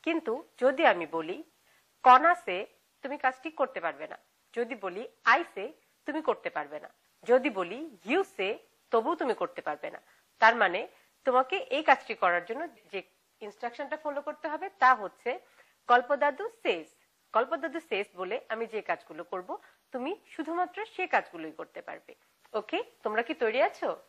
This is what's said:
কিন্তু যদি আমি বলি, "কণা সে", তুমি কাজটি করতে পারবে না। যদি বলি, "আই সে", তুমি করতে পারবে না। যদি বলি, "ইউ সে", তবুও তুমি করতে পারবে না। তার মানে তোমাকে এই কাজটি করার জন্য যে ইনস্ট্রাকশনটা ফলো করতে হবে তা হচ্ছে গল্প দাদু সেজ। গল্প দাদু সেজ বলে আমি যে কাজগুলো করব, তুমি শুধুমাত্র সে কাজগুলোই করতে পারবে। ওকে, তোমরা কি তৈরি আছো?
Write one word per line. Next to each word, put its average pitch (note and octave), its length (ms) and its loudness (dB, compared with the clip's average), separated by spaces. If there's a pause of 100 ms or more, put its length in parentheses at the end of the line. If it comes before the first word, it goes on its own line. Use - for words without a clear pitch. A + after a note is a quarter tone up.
কিন্তু D#4 420 -4 (180)
যদি C#4 240 2
আমি F3 200 4
বলি, E3 380 -6 (600)
"কণা D4 320 10
সে", G3 300 -6 (360)
তুমি C#4+ 160 -8
কাজটি C4 340 -2
করতে B3+ 280 -4
পারবে D#3 280 -8
না। - 100 -16 (380)
যদি A#3 200 -4
বলি, G3 320 -8 (160)
"আই C4+ 200 4 (120)
সে", G#3+ 180 -10 (320)
তুমি D4+ 160 -4
করতে - 280 -2
পারবে D3 300 -8
না। D3+ 100 -18 (340)
যদি B3 260 4
বলি, G#3 560 -6
"ইউ D#4 180 0
সে", G3 340 -4 (340)
তবুও B3 240 2
তুমি C4+ 180 -2
করতে - 280 -6
পারবে D#3+ 300 -8
না। - 100 -18 (380)
তার A3+ 160 6
মানে G3 320 0 (380)
তোমাকে C4 320 2
এই D4+ 260 -4
কাজটি C4 320 2
করার F3 300 2
জন্য D4+ 220 -8 (240)
যে F#3+ 120 -8 (380)
ইনস্ট্রাকশনটা A#3+ 560 -10
ফলো D4 240 -6
করতে D4+ 260 -10
হবে D#4 220 -6
তা B3+ 260 6
হচ্ছে A3+ 440 -6 (480)
গল্প B3 280 6
দাদু C#4+ 340 0 (140)
সেজ। F3 240 -2 (460)
গল্প B3+ 220 0
দাদু D#4 240 -6
সেজ G3+ 260 -4 (100)
বলে F#3 340 -6
আমি A3+ 160 -4
যে A3 160 -8
কাজগুলো E3 420 -8
করব, F#3+ 340 -8 (340)
তুমি C4+ 240 -6 (120)
শুধুমাত্র F4 580 -6
সে F#4 220 -8
কাজগুলোই E3 440 -4
করতে - 300 -14
পারবে। - 340 -16 (380)
ওকে, C4 300 -4 (200)
তোমরা A3 180 0
কি - 120 -6
তৈরি A#3+ 280 0
আছো? C#4 480 -2